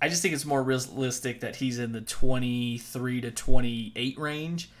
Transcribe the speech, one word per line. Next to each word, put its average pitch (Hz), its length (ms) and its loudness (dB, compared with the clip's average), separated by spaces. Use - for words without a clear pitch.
I 147 80 0
just 170 140 -2
think 170 120 0
it's 143 100 -6
more 139 180 0
realistic 127 800 -4
that - 160 -8
he's 127 220 -4
in 117 140 -6
the 113 80 -8
twenty-three 123 1200 0
to 117 80 -8
twenty-eight 120 880 4
range 156 520 -6